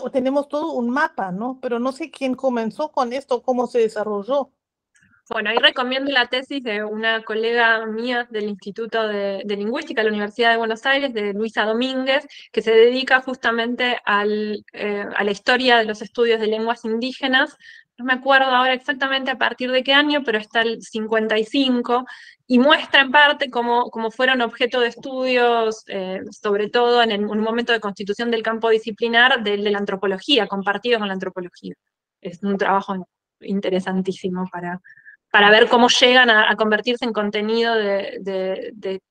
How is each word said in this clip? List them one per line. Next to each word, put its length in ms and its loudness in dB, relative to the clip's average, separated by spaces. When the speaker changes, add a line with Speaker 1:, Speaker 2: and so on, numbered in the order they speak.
Speaker 1:
tenemos 340 0
todo 260 -4
un 180 -2
mapa, 420 -2
¿no? 300 -8
Pero 160 -4
no 140 -2
sé 180 -10
quién 240 -4
comenzó 580 -4
con 220 -2
esto, 280 -4
cómo 240 -2
se 120 -2
desarrolló. 720 -2
Speaker 2:
Bueno, 180 -4
ahí 80 0
recomiendo 540 0
la 160 2
tesis 360 -6
de 220 -4
una 400 -2
colega 640 0
mía 440 -4
del 140 -6
Instituto 640 -6
de, 380 -4
de 100 -4
Lingüística 460 -4
de 20 2
la 80 2
Universidad 380 0
de 80 4
Buenos 260 -4
Aires, 300 0
de 180 -4
Luisa 320 -2
Domínguez, 640 -2
que 80 0
se 120 0
dedica 500 4
justamente 840 -2
al, 680 -2
eh, 320 -6
a 80 0
la 60 0
historia 480 2
de 80 2
los 160 -8
estudios 380 0
de 80 -2
lenguas 360 -4
indígenas. 720 -2
No 80 -14
me 80 0
acuerdo 360 4
ahora 260 4
exactamente 560 -4
a 80 -4
partir 320 -2
de 120 2
qué 120 2
año, 320 4
pero 100 0
está 240 -2
el 220 -2
cincuenta 560 -2
y 60 0
cinco, 600 0
y 120 4
muestra 420 4
en 100 2
parte 380 4
cómo, 420 0
cómo 200 -6
fueron 320 0
objeto 380 -2
de 80 2
estudios, 960 0
eh, 340 -6
sobre 360 -2
todo 340 4
en 100 2
el, 120 -2
un 160 -2
momento 320 -2
de 80 0
constitución 500 -6
del 120 -2
campo 260 -2
disciplinar 760 2
de, 140 -2
de 140 -2
la 80 -2
antropología, 720 -2
compartido 500 -2
con 100 -4
la 60 -6
antropología. 580 -10
Es 220 -14
un 160 -2
trabajo 500 -2
interesantísimo 1120 -4
para, 320 -10
para 200 6
ver 180 8
cómo 200 6
llegan 420 6
a, 200 4
a 60 0
convertirse 480 0
en 80 -2
contenido 600 -2
de, 460 -2
de, 540 -6
de, 360 -8